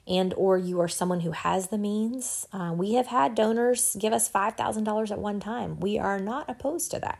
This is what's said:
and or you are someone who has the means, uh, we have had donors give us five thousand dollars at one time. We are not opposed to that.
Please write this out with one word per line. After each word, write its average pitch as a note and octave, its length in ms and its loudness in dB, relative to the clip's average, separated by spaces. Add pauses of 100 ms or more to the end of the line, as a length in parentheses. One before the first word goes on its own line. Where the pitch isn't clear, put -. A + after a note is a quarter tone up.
and F#3 260 2
or F#3+ 240 4
you F3+ 240 0
are E3+ 60 4
someone F3+ 320 0
who E3 120 -2
has F3+ 360 -2
the A3 100 -4
means, G#3+ 720 -2
uh, F3 240 -4
we F#3+ 180 0
have B3+ 140 2
had B3 280 2
donors A3+ 640 2
give G#3+ 120 0
us A3+ 160 2
five G#3 280 0
thousand G#3+ 300 0
dollars G#3+ 260 0
at G#3 80 -4
one G3+ 200 -2
time. G3 400 -6
We G3+ 200 0
are G3 200 0
not A3+ 300 -4
opposed C#4 420 -4
to - 80 -4
that. - 200 -6